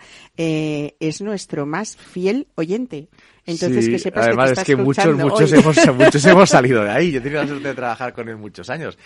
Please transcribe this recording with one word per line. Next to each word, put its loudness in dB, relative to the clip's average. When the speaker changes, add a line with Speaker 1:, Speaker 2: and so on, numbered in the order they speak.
Speaker 1:
eh, -4
es -6
nuestro -8
más -8
fiel -6
oyente. -8
Entonces, -2
Speaker 2:
Sí, 0
Speaker 1:
que -2
sepas -2
Speaker 2:
además 2
Speaker 1:
que 0
te -4
Speaker 2:
es -6
Speaker 1:
está 4
Speaker 2:
que -2
muchos, 0
Speaker 1:
escuchando 2
Speaker 2:
muchos 2
Speaker 1:
hoy. 6
Speaker 2:
hemos, 4
Speaker 1:
<laughs> 4
Speaker 2:
muchos 2
hemos 8
salido 4
de 0
ahí. 0
Yo -4
he -8
tenido -6
la -6
suerte -8
de -6
trabajar -8
con -12
él -14
muchos -16
años. -10